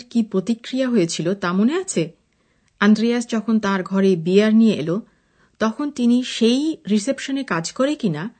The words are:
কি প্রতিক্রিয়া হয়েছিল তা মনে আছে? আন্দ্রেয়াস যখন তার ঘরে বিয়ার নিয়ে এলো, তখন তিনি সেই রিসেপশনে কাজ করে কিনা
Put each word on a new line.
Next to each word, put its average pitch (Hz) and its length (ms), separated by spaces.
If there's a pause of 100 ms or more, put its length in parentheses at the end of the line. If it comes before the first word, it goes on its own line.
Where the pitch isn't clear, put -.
কি 233 140
প্রতিক্রিয়া 226 680
হয়েছিল 175 440
তা 190 200
মনে 220 220
আছে? 202 360 (680)
আন্দ্রেয়াস 226 480
যখন 220 320
তার 196 240
ঘরে 190 320
বিয়ার 190 400
নিয়ে 220 200
এলো, 165 260 (580)
তখন 247 320
তিনি 240 320
সেই 262 540 (120)
রিসেপশনে 269 540
কাজ 165 280
করে 277 240
কিনা 180 340 (100)